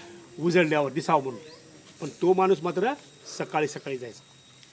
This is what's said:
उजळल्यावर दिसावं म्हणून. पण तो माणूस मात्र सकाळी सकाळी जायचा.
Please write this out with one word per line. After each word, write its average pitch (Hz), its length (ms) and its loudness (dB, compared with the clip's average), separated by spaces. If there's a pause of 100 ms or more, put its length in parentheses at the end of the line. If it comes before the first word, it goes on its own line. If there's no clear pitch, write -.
(400)
उजळल्यावर 156 520 2
दिसावं 151 320 2
म्हणून. 127 180 -8 (600)
पण 156 80 -6 (120)
तो 175 120 6
माणूस 190 280 4
मात्र 180 320 -2 (440)
सकाळी 156 300 -2
सकाळी 139 300 -8
जायचा. 120 240 -14 (520)